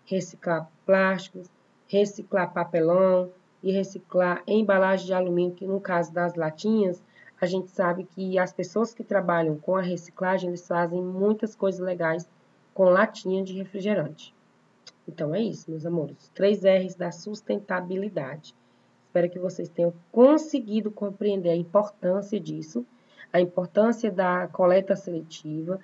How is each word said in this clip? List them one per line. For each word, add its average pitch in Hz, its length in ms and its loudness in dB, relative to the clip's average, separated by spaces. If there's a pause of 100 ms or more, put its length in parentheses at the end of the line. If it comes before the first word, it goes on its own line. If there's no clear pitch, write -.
reciclar 175 680 -4 (140)
plásticos, 190 640 2 (380)
reciclar 196 680 0
papelão 180 800 4 (300)
e 190 120 0
reciclar 180 760 -2
embalagem 190 600 2
de 185 60 0
alumínio, 180 420 0
que 196 100 -12
no 196 160 -2
caso 170 320 -2
das 175 220 -2
latinhas, 180 680 -2 (400)
a - 20 2
gente 185 260 -4
sabe 180 340 -2
que 190 340 -4
as 185 140 -2
pessoas 214 400 -4
que 220 100 -12
trabalham 170 540 0
com 180 180 -2
a 190 60 0
reciclagem, 180 680 -4
eles 175 180 -8
fazem 175 380 -2
muitas 202 500 -2
coisas 185 280 -2
legais 175 440 -2 (480)
com 190 120 4
latinha 190 580 2
de 185 100 -10
refrigerante. 185 800 -4 (720)
Então, 156 300 -6
é 214 60 0
isso, 170 280 -6
meus 160 160 -8
amores. 170 340 -4
Os - 100 -20
três 196 340 2
R's 185 320 2
da 175 160 -6
sustentabilidade. 185 1400 -8 (520)
Espero 175 220 0
que 175 100 -12
vocês 180 280 -6
tenham 170 260 0 (160)
conseguido 233 800 4
compreender 202 600 -4
a 165 60 2
importância 196 840 -2
disso, 156 460 -10 (480)
a 180 80 4
importância 202 680 0
da 180 380 0
coleta 190 480 4
seletiva 160 880 -8